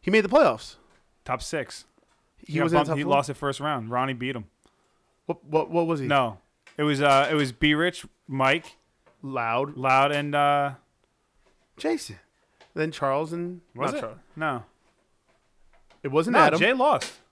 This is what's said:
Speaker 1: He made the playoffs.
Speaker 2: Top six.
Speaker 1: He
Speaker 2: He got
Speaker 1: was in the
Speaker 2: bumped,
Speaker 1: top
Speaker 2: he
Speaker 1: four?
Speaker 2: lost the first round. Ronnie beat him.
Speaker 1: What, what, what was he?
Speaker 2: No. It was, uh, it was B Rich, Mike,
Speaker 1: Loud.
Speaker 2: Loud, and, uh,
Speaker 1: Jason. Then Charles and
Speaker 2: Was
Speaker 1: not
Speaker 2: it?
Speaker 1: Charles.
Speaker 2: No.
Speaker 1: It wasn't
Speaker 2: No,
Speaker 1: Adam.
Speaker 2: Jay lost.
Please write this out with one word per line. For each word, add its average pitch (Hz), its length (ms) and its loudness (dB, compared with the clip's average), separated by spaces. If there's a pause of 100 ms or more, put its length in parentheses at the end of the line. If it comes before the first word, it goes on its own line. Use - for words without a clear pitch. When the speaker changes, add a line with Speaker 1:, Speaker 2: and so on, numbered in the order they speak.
Speaker 1:
He - 100 -4
made 220 120 6
the 196 60 -2
playoffs. 170 480 2 (480)
Speaker 2:
Top 127 180 -6
six. - 440 -8 (500)
Speaker 1:
He - 180 -16
Speaker 2:
He 160 40 0
got 165 60 2
Speaker 1:
was 165 80 0
in - 40 2
the - 40 6
Speaker 2:
bumped, 143 100 -2
Speaker 1:
top 156 80 -2
Speaker 2:
he 147 60 -4
Speaker 1:
four? 143 80 2
Speaker 2:
lost 139 160 2
the 139 60 -8
first 139 260 -6
round. 135 300 -6
Ronnie 127 220 -2
beat 123 240 -6
him. 107 80 -10 (800)
Speaker 1:
What, - 180 -8
what, 151 260 -2
what 165 160 0
was 160 140 -2
he? 131 60 -4
Speaker 2:
No. 123 320 0 (380)
It 151 60 -4
was, 147 180 0
uh, 143 300 6
it 156 40 0
was 143 180 0
B 151 220 2
Rich, 170 300 -2 (220)
Mike, 135 500 -2 (460)
Speaker 1:
Loud. 131 540 -4
Speaker 2:
Loud, 135 360 4
and, 147 220 -4
uh, 143 380 2 (1040)
Speaker 1:
Jason. 302 420 -6 (560)
Then 156 160 -2
Charles 147 420 -2
and 175 280 -8 (140)
Speaker 2:
Was 127 180 -4
Speaker 1:
not 294 60 -6
Speaker 2:
it? - 20 -6
Speaker 1:
Charles. 113 180 -12 (180)
Speaker 2:
No. 147 260 -4 (1400)
Speaker 1:
It 143 60 -8
wasn't 165 260 0
Speaker 2:
No, 254 60 6
Speaker 1:
Adam. 151 200 6
Speaker 2:
Jay 214 120 4
lost. 262 400 0 (200)